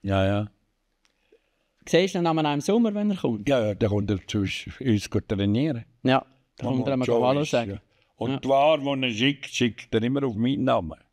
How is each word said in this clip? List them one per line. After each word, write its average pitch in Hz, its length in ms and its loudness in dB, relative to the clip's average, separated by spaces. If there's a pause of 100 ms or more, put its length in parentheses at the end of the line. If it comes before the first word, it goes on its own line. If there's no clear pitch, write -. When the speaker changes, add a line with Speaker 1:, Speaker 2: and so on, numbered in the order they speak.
Speaker 1:
Ja, 98 220 2
ja. 104 220 0 (1400)
Speaker 2:
Siehst 185 280 2
du 180 40 -2
ihn 170 80 2
einmal 160 260 0
im 143 80 -2
Sommer, 220 320 2
wenn 208 180 -2
er 190 60 -2
kommt? 107 320 -2
Speaker 1:
Ja, 123 180 2
ja, 104 60 0
der 101 160 0
kommt 101 220 0
er 95 160 0
zu 107 120 -2
uns, 92 260 -4 (140)
uns 113 300 0
gut - 180 -2
trainieren. 110 560 0 (200)
Speaker 2:
Ja, 131 220 2 (320)
da - 80 -10
Speaker 1:
Wenn 123 100 -2
Speaker 2:
kommt 127 120 -2
er 139 100 0
Speaker 1:
man 127 60 -2
Speaker 2:
einmal 123 40 -2
Speaker 1:
Joe 120 200 2
Speaker 2:
Hallo 143 140 2
Speaker 1:
ist, 151 100 -4
Speaker 2:
sagen. 117 200 0
Speaker 1:
ja. 98 100 -10 (360)
Und 120 140 -4
Speaker 2:
Ja. 139 80 -4
Speaker 1:
die 131 100 -6
Ware, 143 320 4
die 135 260 -2
er 123 40 -2
schickt, 131 360 0
schickt - 480 -2
er 110 80 2
immer 139 220 0
auf 117 100 -4
meinen 131 280 0
Namen. 104 340 0 (160)